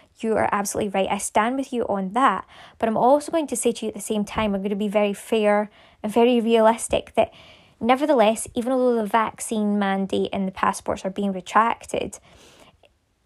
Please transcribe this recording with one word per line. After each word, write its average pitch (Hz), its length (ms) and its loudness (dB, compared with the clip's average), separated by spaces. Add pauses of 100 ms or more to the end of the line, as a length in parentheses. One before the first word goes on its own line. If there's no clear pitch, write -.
(180)
you 220 180 -2
are 214 140 2
absolutely 202 400 -4
right. 196 180 0
I 202 100 -2
stand 226 380 0
with 269 160 -6
you 240 140 -2
on 196 280 -4
that. 233 300 2 (340)
But 220 100 0
I'm 220 80 0
also 285 340 4
going 320 160 0
to 247 100 -6
say 233 140 0
to 233 160 -4
you 214 40 -6
at - 40 -10
the 208 60 -14
same 208 240 -4
time, 214 300 -2
I'm 196 80 -4
gonna 202 120 -4
be 202 140 -2
very 202 240 2
fair 208 580 0 (320)
and 214 100 -4
very 240 280 6
realistic 226 720 2
that - 180 0 (480)
nevertheless, 247 760 2
even 240 160 -4
though 254 240 2
the 226 120 0
vaccine 214 720 -2
mandate 196 540 -2
and 190 160 -4
the 190 40 -6
passports - 520 -6
are 190 60 -6
being 196 220 -4
retracted, - 840 -2 (1080)